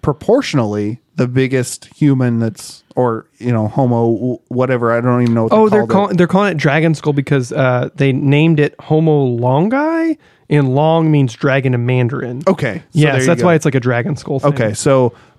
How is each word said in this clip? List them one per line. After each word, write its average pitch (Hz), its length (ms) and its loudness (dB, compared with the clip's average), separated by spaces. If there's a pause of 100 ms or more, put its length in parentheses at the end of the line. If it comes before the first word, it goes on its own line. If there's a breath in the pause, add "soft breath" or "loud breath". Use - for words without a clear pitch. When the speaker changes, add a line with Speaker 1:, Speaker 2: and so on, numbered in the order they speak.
Speaker 1:
proportionally 117 1000 -2 (160)
the 127 120 0
biggest 127 580 -2 (100)
human 131 440 2
that's, - 440 -8 (120)
or, 120 320 -2 (100)
you 120 140 -4
know, 110 160 0
Homo, 117 480 0
w-, 123 240 -6 (100)
whatever. 123 420 -2
I 117 100 0
don't 123 200 0
even 120 120 2
know 117 100 0
what 113 80 -2
they 214 60 4
Speaker 2:
Oh, 220 120 4
they're 208 180 2
Speaker 1:
called - 20 -4
it. - 40 0 (160)
Speaker 2:
call-, 196 80 -2
they're 175 100 4
calling 196 240 0
it 165 60 -6
dragon 156 380 0
skull 147 180 -2
because, 135 380 -2
uh, 127 440 0
they 139 160 0
named 147 480 2
it 143 220 0
Homo 156 440 2 (120)
longi, 269 800 0 (320 soft breath)
and 139 260 2
long 160 360 2
means 139 220 2
dragon 135 400 0
in 120 120 -2
Mandarin. 127 640 -2
Speaker 1:
Okay. 123 300 -2
So - 60 -14 (100)
Speaker 2:
Yeah, 147 180 2
Speaker 1:
there 131 80 0
Speaker 2:
so 127 40 0
Speaker 1:
you 131 40 0
Speaker 2:
that's 160 140 0
Speaker 1:
go. 117 60 2
Speaker 2:
why 170 80 4
it's, 156 100 0
like, 135 100 0
a 131 40 0
dragon 123 360 -2
skull 139 240 -6
thing. 143 140 2
Speaker 1:
Okay, 113 200 -2
so, 131 400 2 (260 soft breath)